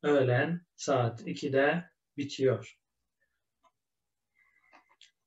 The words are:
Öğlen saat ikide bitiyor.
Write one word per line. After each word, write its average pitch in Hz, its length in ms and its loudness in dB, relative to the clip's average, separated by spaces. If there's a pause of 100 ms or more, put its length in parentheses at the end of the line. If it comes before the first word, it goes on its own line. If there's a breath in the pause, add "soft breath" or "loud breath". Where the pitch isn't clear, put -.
Öğlen 143 600 2 (100)
saat 123 520 -2
ikide 143 640 0 (280)
bitiyor. 131 640 -2 (2500)